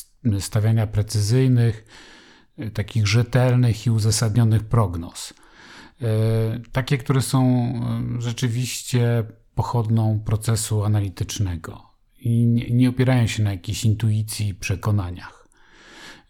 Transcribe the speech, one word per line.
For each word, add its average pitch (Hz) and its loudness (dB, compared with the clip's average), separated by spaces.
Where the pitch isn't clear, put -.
stawiania 110 2
precyzyjnych, 117 2
e, 113 -8
takich 104 -2
rzetelnych 123 2
i 117 2
uzasadnionych 110 2
prognoz. 90 -2
E, 120 -2
takie, 131 0
które 131 0
są, 131 2
e, 120 -6
rzeczywiście 117 -2
pochodną 110 0
procesu 107 -2
analitycznego 98 -4
i 117 2
nie, 117 2
nie 123 4
opierają 127 2
się 107 -2
na 101 2
jakiejś 98 -6
intuicji 107 0
i 98 -6
przekonaniach. 92 -6